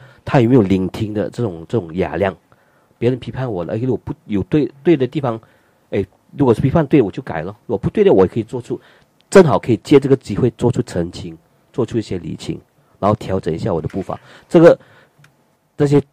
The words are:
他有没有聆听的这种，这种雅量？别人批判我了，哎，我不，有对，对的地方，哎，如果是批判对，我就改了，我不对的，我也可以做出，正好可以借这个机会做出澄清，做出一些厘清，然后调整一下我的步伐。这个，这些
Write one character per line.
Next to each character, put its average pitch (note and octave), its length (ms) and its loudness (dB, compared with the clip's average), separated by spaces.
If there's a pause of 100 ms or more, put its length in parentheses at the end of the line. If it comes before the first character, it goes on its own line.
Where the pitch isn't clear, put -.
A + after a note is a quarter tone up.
(220)
他 - 180 0
有 A2+ 100 4
没 C3 40 4
有 B2+ 60 6
聆 F#2 280 0
听 G#2 260 -8
的 G#2 160 -6
这 - 120 -8
种， F2 240 -8
这 A#2+ 120 -4
种 E2 160 -8
雅 E2 220 -6
量？ F#2 200 -4 (640)
别 A2+ 100 -2
人 B2+ 100 -2
批 - 120 -16
判 B2+ 200 -8
我 F2 140 -6
了， D#2+ 100 -8
哎， A2+ 140 -6
我 A2+ 80 -2
不， - 160 -10 (140)
有 G2+ 160 -2
对， D3 280 -2 (120)
对 E3+ 140 4
的 C3 100 0
地 C#3 120 -8
方， A#2+ 220 -4 (500)
哎， G2+ 140 -2 (320)
如 C#3+ 80 0
果 A#2+ 100 6
是 - 60 -4
批 C3+ 100 0
判 D#3 160 0
对， C3+ 160 4
我 F#2+ 80 -4
就 C3 120 -12
改 E2 200 -10
了， F#2+ 140 -12 (100)
我 G#2+ 100 -4
不 E3+ 140 -6
对 G#3+ 140 2
的， F#3+ 80 6
我 F#2+ 120 6
也 F#2 80 4
可 - 60 -8
以 A2 60 -4
做 B2 180 -10
出， - 180 -10 (480)
正 F#3+ 160 8
好 A2+ 140 2
可 - 140 -2
以 G#2+ 60 2
借 - 200 6
这 C3+ 100 0
个 C3+ 80 4
机 G#2 200 -6
会 A#2+ 160 0
做 A#2+ 180 -2
出 A#2+ 120 -4
澄 F2 280 -8
清， E2 260 -16 (360)
做 B2 120 -4
出 A#2 140 -6
一 G#2+ 40 -2
些 F#2+ 160 -8
厘 E2 180 -12
清， - 240 -12 (380)
然 G2 120 2
后 - 60 4
调 F#2+ 240 -6
整 D#2+ 120 -6
一 E2+ 60 -8
下 G#2 140 -4
我 E2 80 -2
的 - 80 -6
步 G2 120 -8
伐。 D#2+ 180 -10 (300)
这 F3 120 4
个， D#3+ 180 6 (960)
这 D3 100 0
些 C#3+ 140 2 (120)